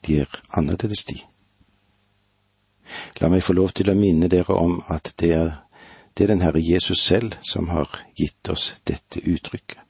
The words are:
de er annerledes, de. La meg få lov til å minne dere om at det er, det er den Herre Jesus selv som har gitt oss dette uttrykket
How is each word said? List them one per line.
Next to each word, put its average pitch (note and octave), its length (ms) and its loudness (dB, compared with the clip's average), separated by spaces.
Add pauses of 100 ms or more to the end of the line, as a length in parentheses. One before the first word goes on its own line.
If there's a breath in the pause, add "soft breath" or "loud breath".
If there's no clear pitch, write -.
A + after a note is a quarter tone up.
de D#2 140 2
er - 300 -8
annerledes, G#2 540 0
de. - 180 -12 (2000 loud breath)
La E2 100 2
meg F#2 160 2
få F#2 80 2
lov F#2 240 2
til G2 120 2
å G2 80 4
minne F2+ 300 4
dere F2+ 300 2
om F2 220 0 (100)
at - 320 -6
det E2+ 160 4
er, E2 140 0 (640 loud breath)
det G2 120 2
er G#2+ 80 4
den F2+ 80 2
Herre D#2+ 200 2
Jesus F2 360 0
selv G2+ 480 0
som E2+ 240 -4
har D#2 160 -2 (320)
gitt - 320 -6
oss - 240 -4 (100)
dette - 380 -2
uttrykket - 560 -6 (120)